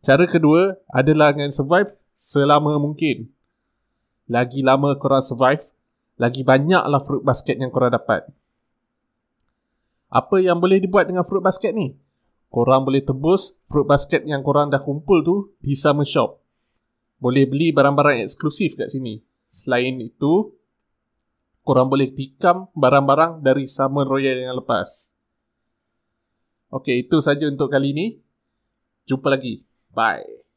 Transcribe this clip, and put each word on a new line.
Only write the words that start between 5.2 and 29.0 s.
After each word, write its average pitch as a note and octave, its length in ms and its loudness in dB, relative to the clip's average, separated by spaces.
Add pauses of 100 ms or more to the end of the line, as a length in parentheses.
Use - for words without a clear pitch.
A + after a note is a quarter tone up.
survive, C3 400 0 (560)
lagi B2 240 -2
banyaklah C#3+ 560 2
fruit C#3 240 -6
basket C3 320 -2
yang C3 160 -8
korang B2 240 0
dapat. A2 320 -2 (1800)
Apa - 320 0
yang F3 160 2
boleh F#3+ 240 2
dibuat F#3 240 2
dengan F3+ 160 -2
fruit G3 160 -2
basket F#3 320 -2
ni? F#3 240 -6 (540)
Korang B2 340 2
boleh C#3 200 0
tebus D3 520 -2 (120)
fruit C#3+ 180 0
basket C#3+ 420 0
yang C#3+ 160 -4
korang D3 280 0
dah C3+ 80 0
kumpul D3+ 420 0
tu E3+ 140 0 (260)
di C#3 160 -4
Summer D3 300 0
Shop. - 340 -2 (760)
Boleh C3 260 2
beli C#3+ 300 -2
barang-barang C#3+ 500 2
eksklusif - 540 -6
kat - 100 -6
sini. A#2+ 320 -10 (240)
Selain B2+ 560 -4
itu, D#3 500 -2 (1120)
korang B2+ 260 2
boleh C3+ 240 0
tikam F3 640 -2
barang-barang C#3+ 720 2
dari C3 240 0
Summer C3+ 400 -2
Royal C3+ 320 -2
yang B2+ 160 -8
lepas. - 580 -6 (1600)
Okey, B2+ 320 -4
itu D#3 160 2
saja C#3+ 240 0
untuk C#3 240 -2
kali C#3 240 0
ni. D#3+ 120 -4 (1000)